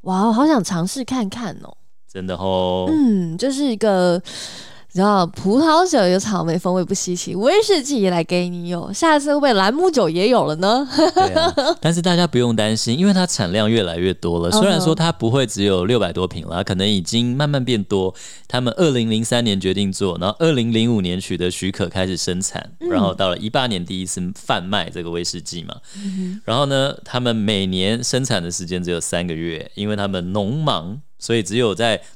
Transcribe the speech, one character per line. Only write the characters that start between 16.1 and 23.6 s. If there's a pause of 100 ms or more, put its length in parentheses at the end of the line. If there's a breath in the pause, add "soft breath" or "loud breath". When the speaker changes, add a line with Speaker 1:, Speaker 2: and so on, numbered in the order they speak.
Speaker 2:
多
瓶
了，
可
能
已
经
慢
慢
变
多。 (320 loud breath)
他
们
二
零
零
三
年
决
定
做，
然
后
二
零
零
五
年
取
得
许
可
开
始
生
产，
Speaker 1:
嗯。
Speaker 2:
然
后
到
了
一
八